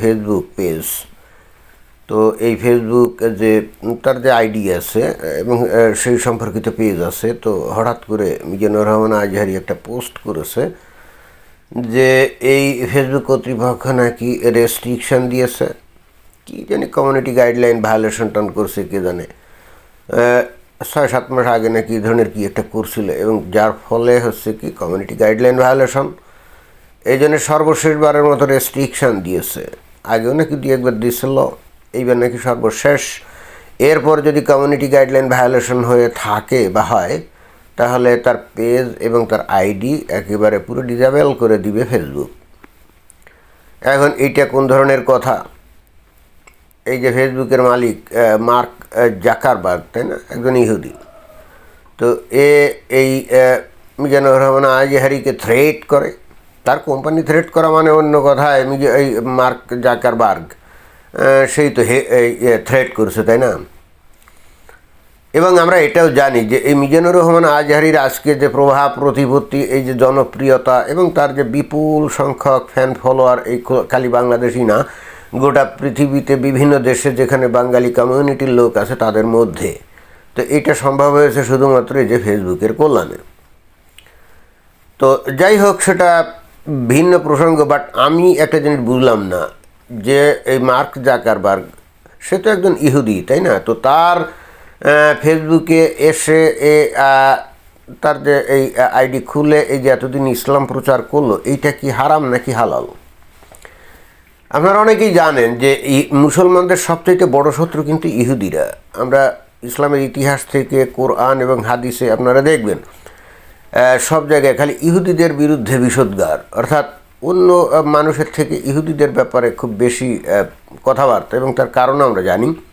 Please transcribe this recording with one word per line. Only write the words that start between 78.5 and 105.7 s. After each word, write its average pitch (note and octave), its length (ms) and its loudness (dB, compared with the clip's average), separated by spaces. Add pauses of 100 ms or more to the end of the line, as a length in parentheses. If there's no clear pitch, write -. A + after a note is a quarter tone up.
আছে G#2 200 -2
তাদের A2 300 0
মধ্যে, A2+ 520 0 (560)
তো B2+ 80 -4
এটা D3 320 0
সম্ভব C#3 360 0
হয়েছে C#3+ 340 2
শুধুমাত্র B2+ 520 2
এই B2 120 2
যে A#2 80 2
Facebook-এর G2+ 560 -2
কল্যাণে। A2 420 0 (1800)
তো C3+ 260 2 (140)
যাই G3 180 4
হোক, G3 260 2
সেটা F3 500 2 (560)
ভিন্ন E3+ 300 4
প্রসঙ্গ, D3+ 440 2
but C#3+ 180 2 (120)
আমি E3 400 2
একটা D3+ 260 2
জিনিস D3 200 0
বুঝলাম A#2+ 480 0
না F2+ 220 -4 (420)
যে C3+ 540 0
এই C3 140 0
মার্ক B2+ 440 -2
জাকারবার্গ, G2+ 600 0 (580)
সে - 180 -4
তো A3 120 -2
একজন F#3 300 0
ইহুদি, B2+ 480 0
তাই C#3 120 2
না? C3+ 180 0
তো A2+ 160 -4
তার, E3 440 2
আহ, D3+ 1080 0
Facebook-এ D#3+ 720 2
এসে D#3 480 2 (140)
এ, D3+ 360 2
আহ, C3+ 420 4 (640)
তার D3 200 -2
যে C#3 160 2 (100)
এই, C3+ 280 0
আহ, A#2+ 200 2
আইডি C3 240 0
খুলে D3+ 400 0
এই C#3 180 -2
যে B2+ 100 0
এতদিন C3 380 0
ইসলাম C3+ 400 0
প্রচার B2+ 360 -2
করলো, B2 420 0
এইটা C#3 260 -2
কি C#3 200 -6
হারাম C#3+ 340 0
নাকি B2 280 -2
হালাল? F2+ 340 -2 (1600)
আপনারা F3+ 280 2
অনেকেই G#3+ 360 2
জানেন C#3 400 2
যে C3+ 180 2